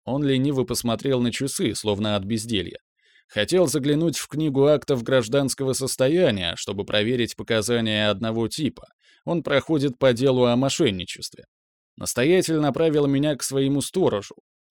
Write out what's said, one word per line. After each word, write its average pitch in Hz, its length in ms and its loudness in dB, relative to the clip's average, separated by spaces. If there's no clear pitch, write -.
Он 143 200 -4
лениво 135 420 2
посмотрел 120 560 -2
на 120 100 0
часы, 131 440 -2
словно 104 420 -2
от 95 60 -4
безделья. 107 560 -4
Хотел 165 400 2
заглянуть 147 500 0
в - 100 -10
книгу 139 380 0
актов 143 380 2
гражданского 131 720 0
состояния, 127 840 0
чтобы 101 280 -6
проверить 110 520 0
показания 110 720 0
одного 113 380 -2
типа. - 400 -6
Он 170 180 -2
проходит 143 540 0
по 131 160 4
делу 127 320 2
о 120 100 4
мошенничестве. 123 920 -2
Настоятель 165 600 2
направил 151 500 2
меня 139 280 2
к - 80 -10
своему 135 380 0
сторожу. 120 540 0